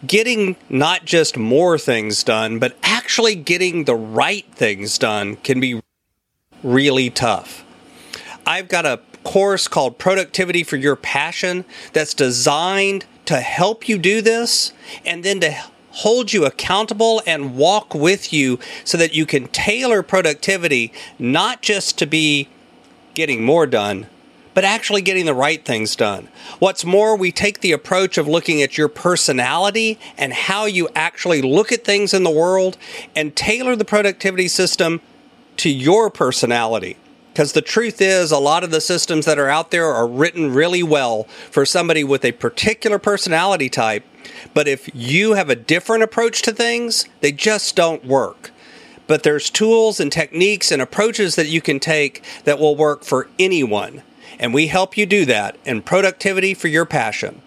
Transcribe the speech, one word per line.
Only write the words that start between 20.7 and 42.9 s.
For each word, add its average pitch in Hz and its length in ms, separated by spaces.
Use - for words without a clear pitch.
not 165 440
just 202 340
to - 80
be 151 420
getting 143 280
more 151 240
done, 104 400
but 190 100
actually 208 380
getting 185 240
the 156 80
right 147 320
things 110 320
done. 101 320
What's 185 260
more, 208 320
we 185 160
take 208 300
the 175 100
approach 185 460
of 147 100
looking 160 320
at 139 160
your 151 120
personality 180 1080
and 131 160
how 202 320
you 180 280
actually 160 460
look 151 320
at 233 140
things 202 260
in 190 120
the 170 60
world 185 460
and 151 200
tailor 247 400
the 214 120
productivity 190 640
system 165 520
to - 140
your 165 400
personality. 117 880
'Cause 151 180
the 156 100
truth 220 400
is, 185 280
a 151 80
lot 151 260
of 170 60
the 156 120
systems 160 420
that 151 140
are 139 100
out 156 220
there 165 220
are 117 140
written 151 460
really 175 300
well 127 440
for 139 140
somebody 165 400
with 135 180
a 175 100
particular 208 680